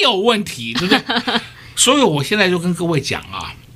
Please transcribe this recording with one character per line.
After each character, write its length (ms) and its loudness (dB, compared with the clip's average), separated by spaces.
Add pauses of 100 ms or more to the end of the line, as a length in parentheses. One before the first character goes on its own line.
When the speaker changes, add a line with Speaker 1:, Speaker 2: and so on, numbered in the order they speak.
Speaker 1:
有 120 2
问 280 2
题， 320 -8
对 120 -2
不 60 4
对？ 480 0
Speaker 2:
<laughs> 340 -20
Speaker 1:
所 220 4
以 60 4
我 200 2
现 140 -2
在 100 4
就 120 2
跟 160 -2
各 100 -4
位 160 0
讲 220 -6
啊， 280 -12 (240)